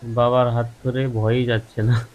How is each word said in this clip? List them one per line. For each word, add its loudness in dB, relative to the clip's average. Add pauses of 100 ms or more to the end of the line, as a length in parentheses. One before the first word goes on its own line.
বাবার 2
হাত -2 (160)
ধরে -2
ভয়েই 0
যাচ্ছে -2
না। 2